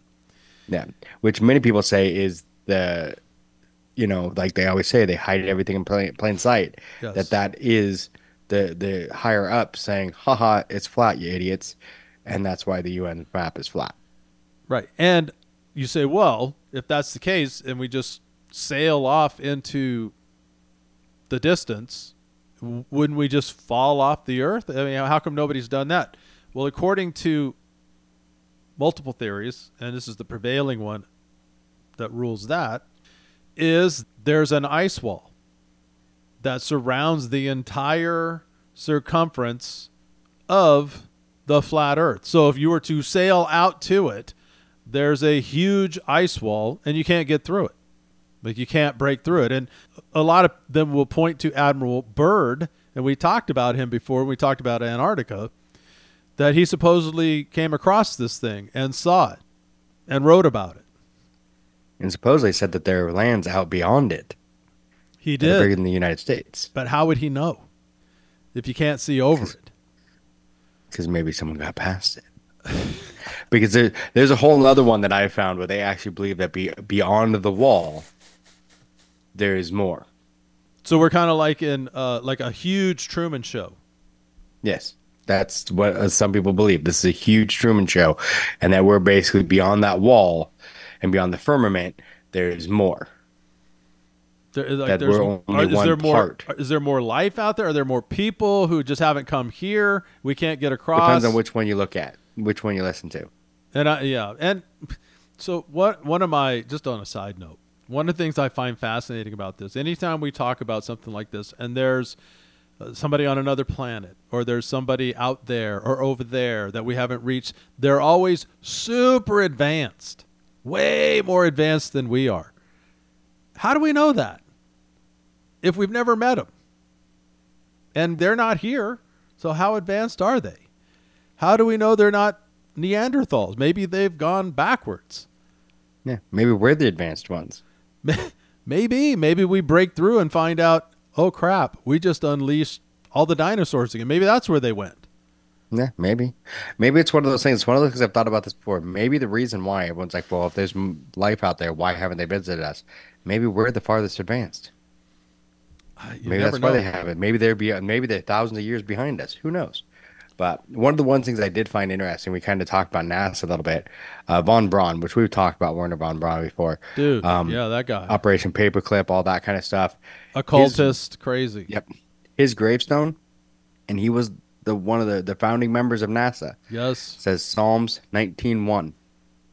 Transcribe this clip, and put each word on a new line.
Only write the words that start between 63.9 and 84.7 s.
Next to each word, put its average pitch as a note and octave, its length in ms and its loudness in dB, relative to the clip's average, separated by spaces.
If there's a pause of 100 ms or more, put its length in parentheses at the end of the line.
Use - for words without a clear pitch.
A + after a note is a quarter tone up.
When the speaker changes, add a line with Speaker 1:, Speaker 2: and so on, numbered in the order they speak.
Speaker 1:
it - 220 -10 (840)
Speaker 2:
He D3 180 -4
Speaker 1:
that C3+ 100 0
are E3+ 60 6
Speaker 2:
did. G3 80 6
Speaker 1:
bigger G2+ 160 4
than F#2 80 -2
the F2+ 80 0
United F2 260 0
States. - 560 -6
Speaker 2:
But B2+ 140 -6
how D3 180 2
would D#3 120 2
he D3+ 100 -4
know C#3+ 360 -4 (880)
if B2 140 -8
you B2+ 80 -6
can't D3 240 0
see C3+ 220 -2
over C3+ 240 4
it? - 180 -12 (1300)
Speaker 1:
'Cause E2+ 140 -4
maybe E2 240 -2
someone D#2 260 -8
got D#2 160 -10
past - 440 -6
it. - 60 -20 (400)
<laughs> - 120 -6 (720)
Because A2 220 4
there, A#2 200 6 (220)
there's C3 160 8
a C3+ 60 4
whole C#3 300 6
other C3+ 160 8
one A2 200 4
that G2 100 2
I G2+ 160 4
found F#2 300 -2
where F2+ 80 -4
they G2 140 -2
actually G2 320 -4
believe G2 260 -6
that F#2 140 -4
be-, F#2 200 -6 (160)
beyond G#2 480 2
the G2+ 160 0
wall, F#2 500 2 (1300)
there G2 220 0
is F2 140 -4
more. F#2+ 360 -4 (760)
Speaker 2:
So E3 160 2
we're D#3+ 120 6
kinda E3+ 240 2
like D#3 280 0
in, C#3 320 -4
uh, B2+ 280 -4
like C3 180 -6
a B2 100 -6
huge F#3 580 -2
Truman D#3+ 340 -6
Show. F#2+ 320 -10 (880)
Speaker 1:
Yes. - 320 -4 (320)